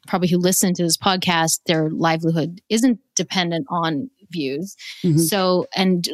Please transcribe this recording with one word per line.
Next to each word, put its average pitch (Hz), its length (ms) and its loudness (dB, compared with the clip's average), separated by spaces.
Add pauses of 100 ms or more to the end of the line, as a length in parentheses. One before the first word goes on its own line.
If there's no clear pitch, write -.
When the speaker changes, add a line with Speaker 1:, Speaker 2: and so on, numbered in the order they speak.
Speaker 1:
probably 180 200 0
who 175 100 2
listen 180 360 2
to 175 100 -2
this 165 140 0
podcast, 175 720 0
their 160 220 2
livelihood 165 800 0
isn't 226 320 2 (160)
dependent 170 540 -2
on 156 400 -2 (200)
views. 156 460 -6 (300)
Speaker 2:
Mm-hmm. 156 140 4
Speaker 1:
So, 185 540 2
and, 185 400 0